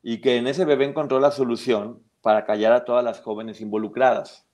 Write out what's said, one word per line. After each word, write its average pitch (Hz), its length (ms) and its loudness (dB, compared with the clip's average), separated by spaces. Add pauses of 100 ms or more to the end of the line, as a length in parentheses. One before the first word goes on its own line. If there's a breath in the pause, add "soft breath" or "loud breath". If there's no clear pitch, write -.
y 117 200 -6
que 123 160 2
en 120 100 -2
ese 143 180 -2
bebé 139 200 2
encontró 139 340 -2
la 143 120 4
solución 117 680 -2 (200)
para 107 240 2
callar 107 260 2
a 123 140 4
todas 123 180 0
las 117 160 -6
jóvenes 110 420 -10
involucradas. 107 920 -2